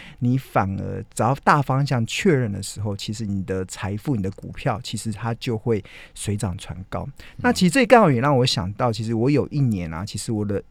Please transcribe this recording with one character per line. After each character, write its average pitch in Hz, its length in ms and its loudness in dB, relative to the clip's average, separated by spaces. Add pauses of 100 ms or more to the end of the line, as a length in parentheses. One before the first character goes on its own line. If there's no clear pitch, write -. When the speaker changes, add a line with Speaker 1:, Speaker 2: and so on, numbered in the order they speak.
(200)
Speaker 1:
你 123 180 2
反 120 280 0 (140)
而 95 240 -8 (100)
只 - 80 -2
要 117 120 4 (100)
大 156 160 6
方 135 260 2
向 123 200 0
确 - 280 2
认 123 160 2
的 98 120 -6
时 - 180 -10
候， 101 160 -4
其 - 160 -8
实 107 140 -6
你 98 160 -2
的 95 240 -4
财 - 280 -6
富、 123 220 -2
你 101 60 -2
的 95 80 -2
股 - 220 -14
票， 117 300 -4
其 - 140 -8
实 110 160 -6
它 117 220 -4
就 113 240 -4
会 110 260 -2 (300)
水 - 200 -4
涨 101 220 -4
船 - 180 -12 (140)
高。 90 180 -6
Speaker 2:
嗯。 139 60 -12 (300)
Speaker 1:
那 247 100 4
其 190 140 4
实 170 40 6
这 262 140 4
刚 233 160 8
好 185 100 6
也 120 120 2
让 147 120 4
我 127 120 4
想 98 260 -2
到， 123 180 0
其 107 140 -4
实 113 80 -2
我 117 180 2
有 127 180 2
一 147 120 -2
年 95 320 0
啊， 80 100 -6
其 107 140 -8
实 110 160 -6
我 104 100 -2
的 101 280 -2